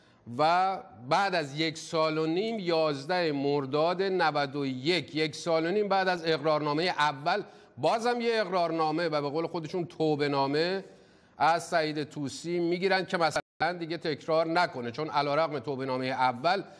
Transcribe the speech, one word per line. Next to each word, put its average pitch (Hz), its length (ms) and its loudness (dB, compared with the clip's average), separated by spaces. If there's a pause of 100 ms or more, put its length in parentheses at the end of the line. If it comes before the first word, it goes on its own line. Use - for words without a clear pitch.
(380)
و 180 420 2 (300)
بعد 185 260 2
از 147 240 -2
یک 160 180 0
سال 160 400 0
و 160 80 0
نیم 208 340 -2
یازده 160 720 0
مرداد 143 720 0
نود 156 540 0
و 143 100 -2
یک، 131 500 -2
یک 156 200 -2
سال 160 300 0
و 170 60 0
نیم 208 160 0
بعد 190 200 2
از 180 180 0
اقرارنامهٔ 151 580 2
اول 151 600 0 (340)
بازم 226 440 2
یه 233 120 2
اقرارنامه 170 720 0
و 151 140 0
به 143 80 -2
قول 160 180 -2
خودشون 170 380 -4
توبه 151 420 0
نامه 147 560 0 (540)
از 160 260 4
سعید 156 400 0
طوسی 156 560 -6
می‌گیرن 180 460 2
که 190 120 -4
مثلاً 160 640 0
دیگه 165 180 -6
تکرار 160 500 0
نکنه، 160 440 0
چون 151 180 -6
علیرغم 147 500 0
توبه 131 260 -4
نامهٔ 131 220 -2
اول 131 560 0 (160)